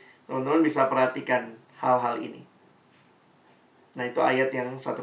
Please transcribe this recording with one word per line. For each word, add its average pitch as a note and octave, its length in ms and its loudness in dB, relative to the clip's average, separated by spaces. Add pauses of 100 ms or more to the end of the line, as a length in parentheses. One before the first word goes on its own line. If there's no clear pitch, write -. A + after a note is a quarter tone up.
(280)
teman-teman C#3 320 0
bisa C#3 320 2
perhatikan B2+ 640 0 (240)
hal-hal B2 400 2
ini. - 240 -12 (1500)
Nah, B2+ 80 -6
itu B2 160 -4
ayat C3 320 2
yang B2+ 240 -4
satu B2 260 -6